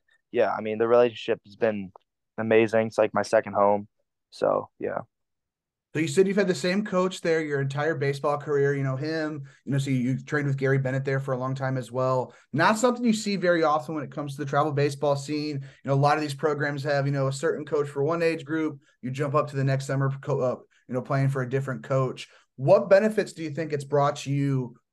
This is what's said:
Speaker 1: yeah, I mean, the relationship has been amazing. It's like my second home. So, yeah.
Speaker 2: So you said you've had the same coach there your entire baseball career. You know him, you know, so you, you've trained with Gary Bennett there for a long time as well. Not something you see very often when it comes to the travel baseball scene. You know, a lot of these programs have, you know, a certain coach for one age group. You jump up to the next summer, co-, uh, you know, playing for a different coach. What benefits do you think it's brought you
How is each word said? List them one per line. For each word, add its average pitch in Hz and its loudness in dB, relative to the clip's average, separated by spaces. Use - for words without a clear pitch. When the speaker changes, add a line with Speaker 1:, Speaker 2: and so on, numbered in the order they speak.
Speaker 1:
yeah, 107 2
I 104 -6
mean, 107 -4
the 117 2
relationship 117 2
has 101 -20
been 101 -2
amazing. 113 4
It's 107 -10
like 110 2
my 104 0
second 104 2
home. 104 2
So, - 0
yeah. - -6
Speaker 2:
So 147 -4
you 160 -2
said 185 4
you've 196 -2
had 196 2
the 180 0
same 190 -2
coach 185 -2
there 165 0
your 147 -2
entire 147 -2
baseball 143 -2
career. 143 2
You 139 -2
know 135 -2
him, 156 -4
you 113 -4
know, 139 2
so 139 -2
you, 131 2
you've 127 -2
trained 147 -2
with 139 0
Gary 135 2
Bennett 135 -2
there 135 0
for 135 -4
a 123 -2
long 131 -4
time 131 -2
as 117 -8
well. 127 0
Not 190 2
something 240 0
you 220 4
see 202 -2
very 175 2
often 151 0
when 151 -6
it - -10
comes 143 -8
to 147 -6
the 139 -6
travel 151 2
baseball 143 2
scene. 147 -4
You - -16
know, 139 0
a - 4
lot 143 4
of 156 0
these 143 -4
programs 147 -2
have, 143 0
you 143 -2
know, 139 0
a 135 -2
certain 151 -2
coach 147 -2
for 139 -2
one 165 0
age 160 0
group. 151 -4
You 127 -6
jump 139 -2
up 139 2
to 139 -10
the 135 0
next 135 0
summer, 139 0
co-, 139 -2
uh, 123 0
you 120 -8
know, 127 -2
playing 135 0
for 135 -2
a 123 -4
different 131 -4
coach. 135 -2
What 185 4
benefits 208 4
do 160 -10
you 156 -6
think 147 -6
it's 139 -2
brought 143 0
you 139 0